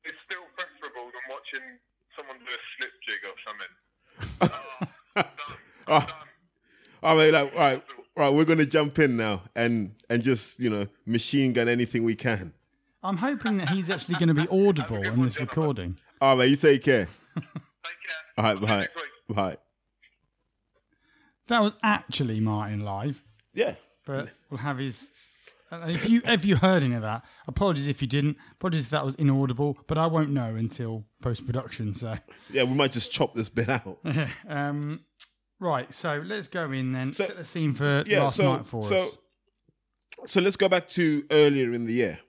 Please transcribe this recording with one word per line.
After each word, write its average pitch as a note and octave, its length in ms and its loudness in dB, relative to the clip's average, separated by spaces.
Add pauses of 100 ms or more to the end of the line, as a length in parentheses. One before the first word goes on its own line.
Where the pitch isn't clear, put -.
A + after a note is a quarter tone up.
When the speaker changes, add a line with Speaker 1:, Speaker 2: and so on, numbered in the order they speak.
Speaker 1:
it's D#3+ 200 -16
still F3+ 200 -12 (120)
preferable D3 560 -12
than B2+ 160 -16
watching C3+ 360 -12 (520)
someone C3+ 240 -16
do B2 80 -16
a B2 120 -10 (160)
slip B2+ 160 -8 (120)
jig G#2 200 -8
or F#2+ 200 -12
something. G2+ 320 -14
Speaker 2:
<laughs> - 80 -20 (1300)
Speaker 1:
Oh, - 40 2
I'm - 20 2
done. - 340 -10 (300)
I'm - 60 2
Speaker 2:
Oh. D3+ 140 8
Speaker 1:
done. D#3 220 -16 (760)
Speaker 2:
I D#3+ 120 6
mean, D#3 180 8
like, C#3+ 220 2
right, C#3 280 4 (340)
right, C#3+ 160 4
we're D#3 120 6
gonna D#3 200 4
jump D3 320 0
in C#3 180 4
now G#2+ 280 -2 (120)
and, A#2 380 0 (160)
and A#2 140 2
just, A#2+ 360 -2
you A#2+ 120 0
know, G2+ 160 -2 (180)
machine B2 480 0
gun A#2 160 2
anything A#2+ 340 0
we A2+ 120 2
can. A2+ 360 -4 (520)
Speaker 3:
I'm F#3+ 140 -4
hoping A3 400 -2
that E3 120 -2
he's F3+ 220 -2
actually E3+ 240 -4
gonna E3 180 4
be D3 80 2
Speaker 1:
<laughs> E3+ 80 -2
Have - 20 -2
a G3 160 4
Speaker 3:
audible B2+ 300 0
Speaker 1:
good G2+ 100 -4
Speaker 3:
in A2+ 100 0
Speaker 1:
one, B2+ 100 4
Speaker 3:
this A2+ 80 -4
Speaker 1:
Jonathan. B2+ 260 -4
Speaker 3:
recording. G2 360 -2 (220)
Speaker 2:
All C3+ 160 6
right, B2+ 100 4
mate, C3 60 8
you C#3+ 40 8
take C#3+ 280 6
care. A#2 240 4 (140)
Speaker 1:
<laughs> - 140 -20
Take D#3+ 80 -6
care. - 960 -14
Speaker 2:
All G#2+ 40 2
right, G#2+ 120 4
Speaker 1:
I'll - 0 -
see F#2+ 60 -6
you G#2 60 -2
Speaker 2:
bye. G#2 120 2
Speaker 1:
next - 160 -6
week. D3 400 -10
Speaker 2:
Bye. F#2+ 220 -2 (1900)
Speaker 3:
That A#3+ 140 4
was G#3 220 2
actually C3+ 560 0
Martin G#2+ 440 -2
live. G#2 380 -6 (320)
Speaker 2:
Yeah. A#3 220 -2 (320)
Speaker 3:
But C#3 220 -6 (200)
we'll C#3 100 -8
have C3+ 200 -6
his, C3+ 320 -8 (600)
uh, E3+ 160 -14
if E3+ 220 -2
you, A#3 160 6
if A3 180 2
you F#3+ 120 4
heard F#3 280 4
any B2 120 0
of A2+ 80 -4
that, A2 200 -6 (240)
apologies D3+ 380 0
if C#3+ 160 -4
you C#3 60 -2
didn't. C#3+ 300 0 (160)
Apologies D#3+ 320 -2
if A2+ 40 -16
that C#3+ 160 -2
was C3+ 100 -4
inaudible, C#3 680 0
but D3+ 140 -2
I E3 80 2
won't D#3 240 0
know A#2 240 -2
until A2+ 500 -6 (160)
post-production, A#2 720 -4
so. - 220 -8 (340)
Speaker 2:
Yeah, C3 140 2
we B2+ 100 2
might C#3 200 4
just A2+ 180 -4
chop - 240 0
this A2+ 140 -4
bit A#2 200 -2
out. A#2 340 -4
Speaker 3:
<laughs> D3+ 460 -4
Um, D3 520 -6 (580)
right, C#3+ 340 -4
so D3 320 -4
let's G3+ 220 -8
go D#3+ 240 -6
in C3 220 -2
then. C3 200 -4
Speaker 2:
So, G3+ 140 -4
Speaker 3:
Set - 100 -10
the E3 80 -14
scene D#3 280 -2
for C#3 340 0
Speaker 2:
yeah, G3 160 4
Speaker 3:
last - 140 0
Speaker 2:
so, C3 200 4
Speaker 3:
night A2+ 80 -10
for A2+ 220 -6
Speaker 2:
so, F#3+ 120 2 (1200)
Speaker 3:
us. - 80 -10
Speaker 2:
so F#3+ 100 2
let's G3 160 2
go G3 100 4
back F3+ 220 2
to D3+ 420 0
earlier C#3+ 420 6
in A#2 120 -4
the A2+ 80 -2
year. G#2 360 0